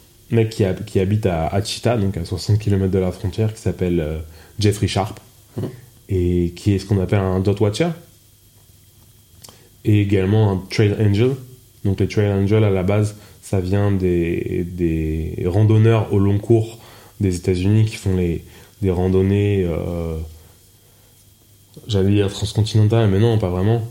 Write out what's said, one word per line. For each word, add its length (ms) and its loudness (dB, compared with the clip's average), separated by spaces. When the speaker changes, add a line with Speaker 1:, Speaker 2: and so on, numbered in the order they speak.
Speaker 1:
mec 200 2
qui, 120 -2
hab-, 220 -2
qui 160 -4
habite 240 0
à 220 0
Achita, 500 -2
donc 220 -2
à 80 -8
soixante 320 -2
kilomètres 340 0
de 60 2
la 140 0
frontière, 420 -4
qui 80 -18
s'appelle, 360 -2
euh, 200 -4
Jeffrey 300 0
Sharp, 320 -4
Speaker 2:
Mhm. 120 -6
Speaker 1:
et 440 0
qui 200 0
est 60 0
ce 40 -12
qu'on 160 0
appelle 200 0
un 200 0
dot 200 0
watcher, 280 0
et 160 4
également 520 2
un 180 -2
trail 300 2
angel. 300 4
Donc 160 0
les 80 2
trail 240 0
angels, 320 2
à 60 2
la 120 0
base, 340 0
ça 200 -2
vient 300 0
des, 800 -2
des 760 -2
randonneurs 680 2
au 60 2
long 200 2
cours 400 0
des 160 -2
États-Unis 500 0
qui 100 -8
font 200 -2
les, 280 -2
des 80 0
randonnées, 760 0
euh, 500 -6
j'allais 240 2
dire 180 2
transcontinentales, 800 2
mais 80 2
non, 200 2
pas 100 0
vraiment, 420 0